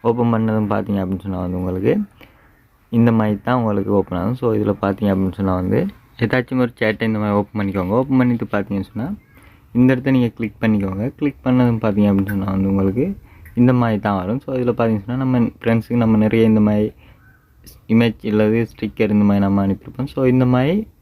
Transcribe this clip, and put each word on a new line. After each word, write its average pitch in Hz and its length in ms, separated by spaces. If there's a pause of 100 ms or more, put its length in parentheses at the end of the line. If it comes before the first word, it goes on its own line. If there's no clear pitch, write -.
ஓப்பன் 117 260
பண்ணதும் 110 380
பார்த்தீங்க 101 320
அப்படின்னு 92 200
சொன்னா 95 200
வந்து 90 160
உங்களுக்கு 92 340 (1040)
இந்த 117 220
மாதிரி 107 260
தான் 123 140
உங்களுக்கு 101 400
ஓப்பன் 90 200
ஆகும். 104 220
So, 123 60 (100)
இதுல 104 160 (100)
பார்த்தீங்க 98 300
அப்படின்னு 92 240
சொன்னா 95 240
வந்து 98 180 (460)
ஏதாச்சும் 127 400
ஒரு 120 140
சேட்டை 110 300
இந்த 107 120
மாதிரி 104 180
ஓப்பன் 104 200
பண்ணிக்கோங்க. 98 420
ஓப்பன் 135 200
பண்ணிட்டு 120 300
பார்த்தீங்கன்னு 101 400
சொன்னா 117 160 (720)
இந்த 127 160
இடத்த 131 220
நீங்க 120 200
கிளிக் 113 260
பண்ணிக்கோங்க. 101 440 (140)
கிளிக் 143 260
பண்ணதும் 123 380
பார்த்தீங்க 104 260
அப்படின்னு 98 220
சொன்னா 98 220
வந்து 95 180
உங்களுக்கு 98 320 (560)
இந்த 127 200
மாதிரி 113 240
தான் 101 160
வரும். 107 240
So, 139 140
இதுல 120 180
பார்த்தீங்கன்னு 110 300
சொன்னா 123 180
நம்ம 127 160 (220)
ஃப்ரெண்ட்ஸுக்கு 117 420
நம்ம 110 200
நிறைய 113 260
இந்த 107 180
மாதிரி 104 180 (1080)
இமேஜ் 113 380
இல்லது 107 280 (140)
ஸ்டிக்கர் 104 420
இந்த 104 140
மாதிரி 101 160
நம்ம 98 200
அனுப்பியிருப்போம். 127 480
So, 139 60 (140)
இந்த 127 200
மாதிரி 143 220 (240)